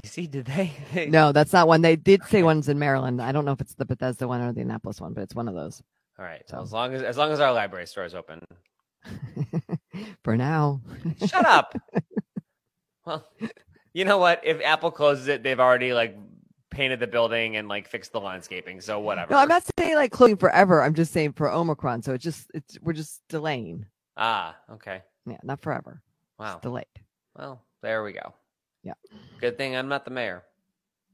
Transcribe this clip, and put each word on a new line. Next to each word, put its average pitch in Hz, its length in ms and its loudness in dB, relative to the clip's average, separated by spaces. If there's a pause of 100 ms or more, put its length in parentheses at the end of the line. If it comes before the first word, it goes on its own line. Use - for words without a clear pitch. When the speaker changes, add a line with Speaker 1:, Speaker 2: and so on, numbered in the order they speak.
Speaker 1:
C, 165 220 -10
did 135 200 -10
they? 156 260 -2 (100)
<laughs> - 100 -16
They 165 160 -4
Speaker 2:
No, 156 240 8
that's 151 200 4
not 175 160 8
one. 165 140 8
They 165 140 8
did 190 280 6
say 220 140 2
Speaker 1:
Okay. 185 40 6
Speaker 2:
one's 156 260 4
in 143 100 0
Maryland. 131 440 0
I 127 100 -4
don't 147 120 0
know 139 80 -2
if 110 80 -4
it's - 140 -12
the 139 100 -8
Bethesda 127 440 -4
one 123 120 -4
or 123 120 -4
the 120 100 -8
Annapolis 110 380 -10
one, 85 140 -12
but 101 80 -10
it's - 120 -14
one 117 140 -8
of 95 60 -10
those. 80 280 -12 (360)
Speaker 1:
All 95 60 -16
right. 82 220 -16
So - 100 -16
Speaker 2:
So. - 60 -12
Speaker 1:
as 101 100 -14
long 123 220 -4
as, 120 80 -6
as 117 140 -6
long 151 160 2
as 147 80 0
our 135 120 6
library 95 340 -4
store 95 180 -10
is 87 100 -10
open. 82 260 -14 (640)
Speaker 2:
<laughs> - 1200 -10
For 113 120 -2
now. 143 440 0 (460)
Speaker 1:
Shut 370 200 2
up. - 280 4 (180)
Speaker 2:
<laughs> 208 100 -2 (1040)
Speaker 1:
Well, 156 200 -8 (680)
you 180 100 -2
know 202 140 4
what? 175 260 4
If 151 160 0
Apple 156 300 2
closes 143 380 2
it, 139 140 -2
they've 131 160 0
already, 127 360 4
like, 113 200 0 (560)
painted 131 300 -2
the 123 60 -2
building 113 500 0
and, 107 100 -6
like, 101 220 -8
fixed - 240 -12
the 110 80 -6
landscaping. 92 640 -12
So 104 180 -6
whatever. 95 320 -4
Speaker 2:
No, 277 60 4
I'm 285 100 6
not 349 160 2 (140)
saying, 320 160 0
like, 285 180 2
closing 226 240 6
forever. 180 460 6
I'm 143 100 2
just 160 180 0
saying 151 220 0
for 143 180 -2
Omicron. 143 520 -2
So 139 100 -6
it's 127 100 -6
just, - 300 -10
it's, - 300 -16
we're 165 100 -4
just 156 380 -14
delaying. 123 560 -6 (320)
Speaker 1:
Ah, 101 400 -4 (140)
okay. 98 280 -14 (240)
Speaker 2:
Yeah, 120 180 -14
not 135 200 -10
forever. - 400 -10 (360)
Speaker 1:
Wow. 107 140 -10
Speaker 2:
Just 82 120 -16
delayed. 123 200 -10 (500)
Speaker 1:
Well, 139 280 -18 (180)
there 110 240 -4
we 101 80 -10
go. - 220 -16 (480)
Speaker 2:
Yeah. - 100 -16 (480)
Speaker 1:
Good 120 160 -2
thing 135 180 -6
I'm 131 140 -4
not 139 160 -6
the - 60 -16
mayor. 110 320 -8 (720)